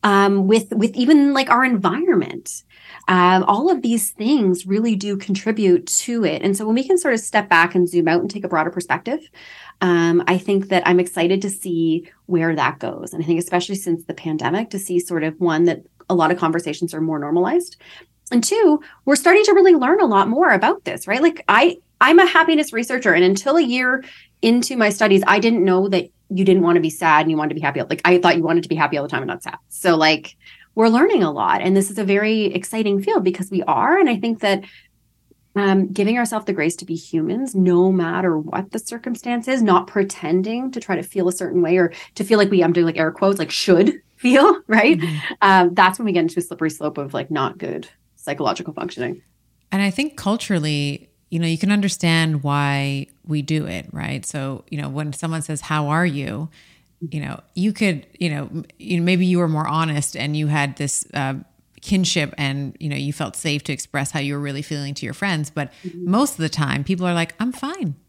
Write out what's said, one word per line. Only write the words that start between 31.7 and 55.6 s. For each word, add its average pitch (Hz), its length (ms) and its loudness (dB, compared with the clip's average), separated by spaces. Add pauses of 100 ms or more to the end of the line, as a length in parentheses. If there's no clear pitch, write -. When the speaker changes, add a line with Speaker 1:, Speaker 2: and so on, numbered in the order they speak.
Speaker 1:
this 196 140 2
is 202 80 -10
a 220 60 -4
very 208 420 0
exciting 202 560 -2
field 403 220 0
because 185 260 -4
we 190 140 -2
are. 277 340 0
And 349 120 4
I 226 80 0
think 226 240 -4
that, 196 220 0 (920)
um, 196 320 2
giving 208 300 -2
ourselves 226 280 -4
the 196 80 -4
grace 170 240 -2
to - 80 -16
be 165 100 -6
humans, 185 600 -4
no 180 360 4
matter 170 460 0
what 165 340 -6
the 226 80 -8
circumstance 240 680 -8
is, 262 160 0
not 185 240 2
pretending 196 840 -4
to 247 80 -8
try 202 160 -6
to 170 80 -6
feel 185 240 -4
a 185 60 0
certain 180 300 -2
way 170 140 2
or 170 140 2 (240)
to 202 80 -6
feel 214 140 2
like 202 140 4
we, 185 120 4
I'm 170 100 4
doing, 170 120 4
like, 160 120 -2
air 160 140 0
quotes, 196 280 0
like, 156 120 -4
should 190 560 4
<laughs> - 100 -20
feel, 277 500 6
right? 226 320 4
Speaker 2:
Mm-hmm. 151 420 -6
Speaker 1:
Um, 185 320 6
that's 190 240 4
when 233 80 -6
we 208 60 0
get 175 100 2
into 165 180 -2
a 170 40 -4
slippery 160 260 -4
slope 151 300 -8
of, 143 160 -8
like, 139 160 -8
not 139 260 -4
good - 320 -10 (260)
psychological 143 580 -6
functioning. - 480 -10 (500)
Speaker 2:
And 196 100 -2
I 196 80 0
think 285 280 -6
culturally, 151 920 -4 (200)
you 165 100 -4
know, 170 80 -2
you 165 100 -2
can 190 140 0
understand 165 720 0
why 139 640 -2 (180)
we 151 160 -4
do 151 240 -4
it, 87 260 -10
right? - 340 -8
So, 135 440 -10
you 147 100 -8
know, 143 100 -8
when 147 240 -8
someone 160 280 -6
says, 151 200 -8